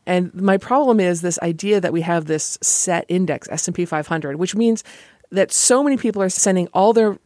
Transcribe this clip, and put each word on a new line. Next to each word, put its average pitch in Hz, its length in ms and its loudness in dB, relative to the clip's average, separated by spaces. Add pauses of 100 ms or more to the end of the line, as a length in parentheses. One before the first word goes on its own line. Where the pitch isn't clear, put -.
And 180 280 0
my 196 240 2
problem 247 420 2
is 175 220 0
this 175 180 -4
idea 196 400 0
that 175 140 -2
we 170 80 0
have 165 240 -2
this 156 360 -4
set - 460 -2
index, 170 420 -2
S - 200 -6
and 175 60 -6
P 175 100 -2
five 151 220 -4
hundred, 151 280 -4
which 175 180 -4
means 226 300 0 (500)
that 190 160 2
so - 320 2
many 285 140 2
people 214 260 -2
are 190 60 2
sending 185 460 0
all 202 180 4
their 214 340 2